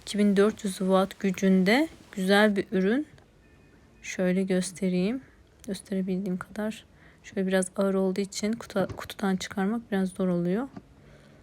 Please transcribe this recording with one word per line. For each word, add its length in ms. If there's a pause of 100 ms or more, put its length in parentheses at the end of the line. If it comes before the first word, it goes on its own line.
iki 160
bin 200
dört 260
yüz 140
watt 420
gücünde 680 (240)
güzel 440
bir 160
ürün. 360 (960)
Şöyle 400
göstereyim. 800 (460)
Gösterebildiğim 680
kadar. 480 (380)
Şöyle 240
biraz 280
ağır 180
olduğu 280
için 320
kutu-, 420
kutudan 400
çıkarmak 560
biraz 180
zor 180
oluyor. 400 (760)